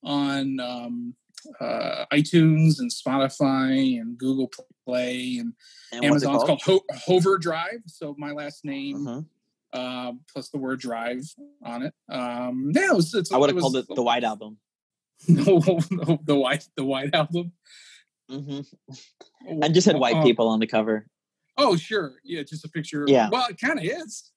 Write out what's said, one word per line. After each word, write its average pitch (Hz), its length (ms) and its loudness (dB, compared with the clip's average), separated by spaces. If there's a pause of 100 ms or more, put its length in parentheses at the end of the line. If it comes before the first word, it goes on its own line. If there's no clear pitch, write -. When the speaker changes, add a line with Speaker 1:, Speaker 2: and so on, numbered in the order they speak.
Speaker 1:
on, 139 580 -2
um, 120 540 -8 (460)
uh, - 520 -4
iTunes 156 680 6
and 123 120 -4
Spotify 135 1080 0
and 120 180 -10
Google 131 320 -2 (360)
Play 123 520 -4
and 117 160 -6 (380)
Speaker 2:
And 123 180 0
what's 147 120 4
it 139 60 0
Speaker 1:
Amazon. 139 80 0
It's - 80 4
Speaker 2:
called? 147 180 0
Speaker 1:
called 190 280 4
Ho-, - 60 -8 (100)
Hover 185 320 4
Drive. 170 480 -4
So 156 320 -12
my 147 140 -8
last 147 320 -10
name, 139 320 -8
Speaker 2:
Mm-hmm. 139 840 -12
Speaker 1:
um, 127 400 -8 (120)
plus 135 180 -12
the 147 80 -8
word 131 220 -4
drive 123 440 -6 (400)
on 120 200 -8
it. 156 100 -8 (160)
Um, 123 640 -4
yeah, 370 160 2
it 320 60 4
was, 165 180 0
it's, 190 180 -2
Speaker 2:
I 127 60 2
would've 143 160 4
Speaker 1:
it - 20 0
was 180 60 0
Speaker 2:
called 131 140 0
it 127 180 -4
the 127 80 0
White 120 220 0
Album. 107 380 -6
Speaker 1:
<laughs> - 680 -20
No, 175 320 6 (320)
no, 165 320 0
the 147 120 2
White, 139 300 0 (100)
the 139 80 -4
White 135 300 -2
Album. 170 380 0 (760)
Speaker 2:
Mm-hmm. 139 320 -10 (1000)
And 165 120 4
just 180 120 6
had 170 100 6
white 127 200 2
Speaker 1:
Oh. 160 80 4
Speaker 2:
people 117 240 6
on 110 100 2
the 110 80 0
cover. 110 400 0 (500)
Speaker 1:
Oh, 247 200 4
sure. 160 380 -4 (100)
Yeah, 165 180 -8
just 151 220 -14
a 160 40 -14
picture. 151 380 -6
Speaker 2:
Yeah. 123 240 6
Speaker 1:
Well, 247 180 0
it 202 100 -10
kinda 262 240 -2
is. 220 540 -8